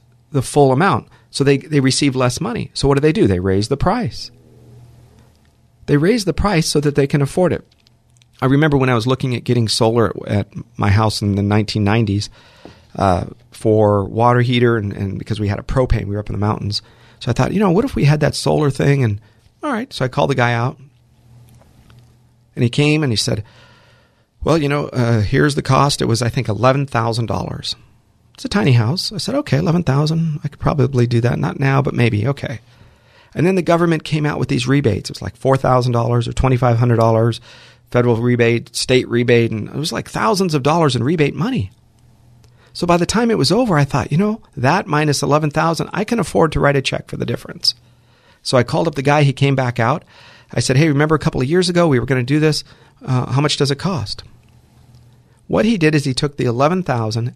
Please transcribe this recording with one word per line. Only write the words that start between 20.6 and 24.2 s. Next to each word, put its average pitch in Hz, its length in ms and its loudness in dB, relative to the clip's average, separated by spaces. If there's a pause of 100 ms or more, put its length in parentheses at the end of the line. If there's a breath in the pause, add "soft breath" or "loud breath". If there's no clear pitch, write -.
And 127 80 -2
he 117 60 2
came 151 340 0
and 131 80 0
he 104 60 -2
said, 107 260 -4 (1000 soft breath)